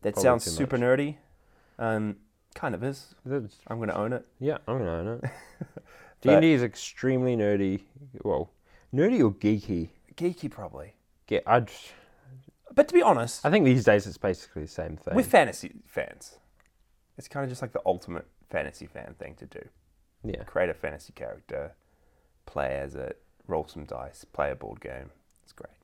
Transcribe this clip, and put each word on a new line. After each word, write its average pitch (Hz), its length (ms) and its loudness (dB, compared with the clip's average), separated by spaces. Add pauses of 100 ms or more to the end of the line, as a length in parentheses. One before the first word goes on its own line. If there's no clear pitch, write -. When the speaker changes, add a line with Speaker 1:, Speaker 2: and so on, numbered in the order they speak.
Speaker 1:
That 104 120 -2
Speaker 2:
Probably 98 80 0
Speaker 1:
sounds 123 220 4
Speaker 2:
too 90 60 -4
Speaker 1:
super 127 260 -2
Speaker 2:
much. 120 80 0
Speaker 1:
nerdy. 143 320 2 (640)
Um, 107 380 -2 (400)
kind 127 180 -6
of 90 80 -8
is. 135 320 -10 (100)
Speaker 2:
It 127 60 -12 (140)
is. - 240 -18
Speaker 1:
I'm 117 100 -6
gonna 110 160 -4
own 107 180 -2
it. 123 140 -8 (140)
Speaker 2:
Yeah, 139 260 -2
I'm 127 120 -4
gonna 95 140 -4
own 82 140 -4 (160)
it. - 80 -6 (300)
Speaker 1:
<laughs> - 0 - (600)
But - 0 -
Speaker 2:
D - 100 0
and 196 120 8
D 160 100 6
is 123 120 4
extremely 127 720 -2
nerdy. 101 480 0 (400)
Well, 82 260 -2 (420)
nerdy 185 280 4
or 113 100 6
geeky? 98 600 -2 (260)
Speaker 1:
Geeky, 170 340 -6
probably. 82 440 -14 (340)
Speaker 2:
Ge-, 104 180 2
I'd 113 240 4 (1040)
Speaker 1:
But 294 140 6
to 349 60 -2
be 349 60 8
honest, 127 460 2
Speaker 2:
I 147 40 4
think 190 140 6
these 127 200 6
days 104 240 6
it's 87 100 -14
basically - 440 -4
the 76 60 -12
same 82 280 -10
thing. - 180 -6
Speaker 1:
with - 140 2
fantasy - 460 4 (120)
fans, - 520 -10 (800)
it's - 120 -18
kinda 139 180 -6
just, 123 160 -10
like, 117 100 -8
the - 140 -6
ultimate 90 400 -4 (240)
fantasy 73 360 -6
fan - 300 -18
thing 73 200 -14
to - 100 -18
do. - 140 -16 (640)
Speaker 2:
Yeah. - 180 -8
Speaker 1:
Create 90 280 -2
a 80 40 -6
fantasy - 380 -12
character, - 640 -12 (720)
play 69 340 -4
as 69 160 -10
it, 65 260 -10 (240)
roll 80 220 -4
some 78 160 -14
dice, - 400 -14
play 71 260 -4
a 65 60 -6
board 53 240 -14
game. 65 320 -14 (320)
It's - 100 -20
great. - 180 -20 (120)